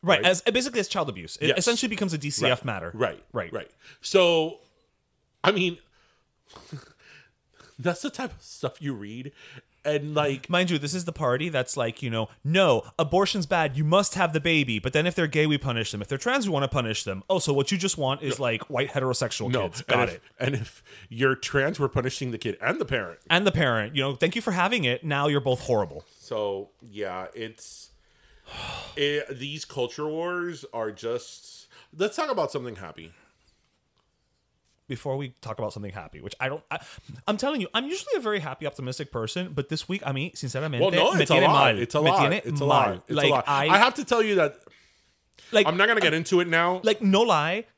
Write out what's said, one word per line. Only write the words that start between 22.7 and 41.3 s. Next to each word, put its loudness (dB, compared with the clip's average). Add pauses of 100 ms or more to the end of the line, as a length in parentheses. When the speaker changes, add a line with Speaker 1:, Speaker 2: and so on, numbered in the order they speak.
Speaker 2:
the -4
parent. -4 (100)
Speaker 1:
And 4
the 4
parent. 0
You 0
know, -2
"Thank 0
you -4
for -2
having 0
it. 0
Now 0
you're 2
both 0
horrible." -2 (120)
Speaker 2:
So, -6 (100)
yeah, -10
it's, -14 (560)
<sighs> -12
it, -2
these -10
culture -6
wars -6
are -4
just, -10 (280)
let's -4
talk -2
about -2
something -8
happy. -16 (1700)
Speaker 1:
Before -6
we -8 (100)
talk -10
about -4
something -10
happy, -14
which -12
I 0
don't, -10
I, -6 (480)
I'm 0
telling 0
you, -4
I'm -2
usually -4
a 0
very -2
happy, -6
optimistic -6
person, -4
but -4
this -6
week, -4
a -2
mí, -4
sinceramente, -4
Speaker 2:
Well, 4
no, 4
Speaker 1:
me 4
Speaker 2:
it's 2